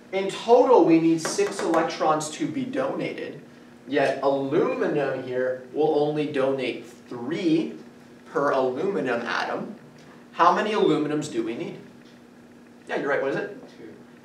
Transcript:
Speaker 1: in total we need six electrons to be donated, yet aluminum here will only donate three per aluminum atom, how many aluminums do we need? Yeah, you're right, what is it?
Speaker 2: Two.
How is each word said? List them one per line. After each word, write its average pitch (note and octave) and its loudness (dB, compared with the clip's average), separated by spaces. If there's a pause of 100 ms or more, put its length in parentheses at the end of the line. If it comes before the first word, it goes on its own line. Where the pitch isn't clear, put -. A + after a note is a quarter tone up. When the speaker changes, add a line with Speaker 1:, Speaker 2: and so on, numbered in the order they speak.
(120)
Speaker 1:
in G3 -2
total A#3+ 6
we E3 8
need E3 4
six - -2
electrons E3 0
to D#3+ -4
be C3+ -4
donated, - -6 (460)
yet C3+ 0
aluminum C#3 0
here B2+ -4
will D3 2
only D3+ -2
donate C3 -2 (220)
three D#3 -2 (580)
per C#3+ 0
aluminum B2+ 0
atom, - -4 (580)
how - 4
many G#3+ 0
aluminums D3+ 2
do A#2 -2
we A2+ -4
need? F#3 -8 (1120)
Yeah, - -4
you're C#3 -4
right, C3+ 0
what C3+ -2
is E3+ -2
it? - -8 (200)
Speaker 2:
Two. - -18 (320)